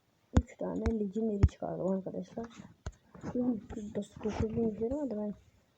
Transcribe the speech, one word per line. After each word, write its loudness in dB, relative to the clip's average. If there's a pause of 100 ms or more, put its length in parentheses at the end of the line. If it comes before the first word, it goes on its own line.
(420)
Üç -12
tane 0
legendary 0
çıkardım 2
arkadaşlar. -4 (1800)
Dokuz 0
bin 4
üzeri 0
vardı, -2
ben -2 (440)